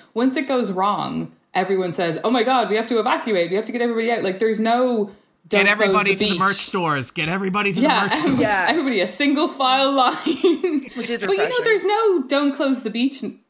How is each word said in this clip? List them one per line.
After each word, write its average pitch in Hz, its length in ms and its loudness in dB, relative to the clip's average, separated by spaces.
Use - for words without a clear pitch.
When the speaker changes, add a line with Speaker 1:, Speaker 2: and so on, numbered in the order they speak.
Speaker 1:
once 254 240 0
it 285 100 -2
goes 240 240 0
wrong, 170 640 -2
everyone 185 400 0
says, 170 300 -2
"Oh 214 60 0
my 247 120 2
God, 240 260 2
we 208 80 0
have 226 120 -2
to 233 100 0
evacuate. 220 500 0
We 185 80 -2
have 220 80 -2
to - 80 -8
get 233 80 -6
everybody 233 320 0
out." 208 100 -2
Like, 190 160 -2
there's 220 220 0
no, 226 520 0
"Don't 202 160 4
Speaker 2:
Get - 60 4
everybody 202 400 2
Speaker 1:
close 196 80 0
the 214 80 0
Speaker 2:
to 202 80 0
the 175 40 -2
merch 190 180 2
Speaker 1:
beach." - 100 -4
Speaker 2:
stores. 151 440 -2
Get 160 200 -4
everybody 190 420 -2
to 185 80 -2
Speaker 1:
Yeah. 262 200 4
Speaker 2:
the 202 100 0
merch 277 80 2
stores. 277 220 2
Speaker 3:
Yeah. 202 260 2
Speaker 1:
<laughs> - 20 2
Everybody, 269 320 0
a 180 80 0
single 285 400 0
file 269 440 2
line. 262 240 2
<laughs> 320 800 0
Speaker 3:
Which 240 140 -6
is - 120 -4
Speaker 1:
But, 381 100 -2
you 392 80 2
know, 403 60 0
Speaker 3:
refreshing. 494 200 -2
Speaker 1:
there's 440 200 2
no 403 440 2
"Don't 285 240 2
close 277 280 -2
the 220 100 -6
beach" 240 340 -2
n-, - 140 -10